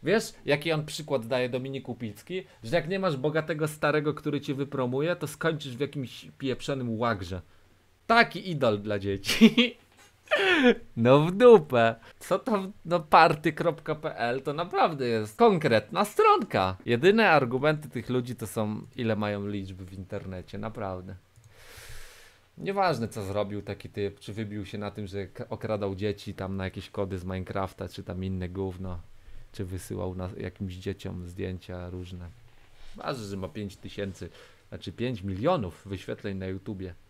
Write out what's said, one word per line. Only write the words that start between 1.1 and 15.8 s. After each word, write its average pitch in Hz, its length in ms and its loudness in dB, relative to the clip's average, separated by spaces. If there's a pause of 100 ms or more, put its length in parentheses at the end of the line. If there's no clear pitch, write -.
daje, 127 220 0
Dominik 131 400 -6
Łupicki? 123 560 -8 (200)
Że 117 120 -2
jak 160 120 0
nie 196 100 -2
masz 185 180 0
bogatego 151 520 -2
starego, 151 460 0
który 147 260 -4
cię 147 140 -4
wypromuje, 135 640 -2
to 160 100 -8
skończysz 147 500 -4
w 120 40 -6
jakimś 139 480 -6 (100)
pieprzonym 127 600 -4
łagrze. 92 440 -2 (640)
Taki 208 440 2
idol 120 320 2
dla 104 160 -2
dzieci. 214 800 4 (600)
<laughs> 339 600 4
No 123 240 8
w 165 120 0
dupę. 156 640 8 (240)
Co 185 200 -2
to, 196 340 -2 (120)
no 170 160 0
party 165 520 6
kropka 151 420 -2
p 151 220 -8
l 120 260 0
to 147 100 -4
naprawdę 170 560 0
jest 110 300 -2
konkretna 175 640 4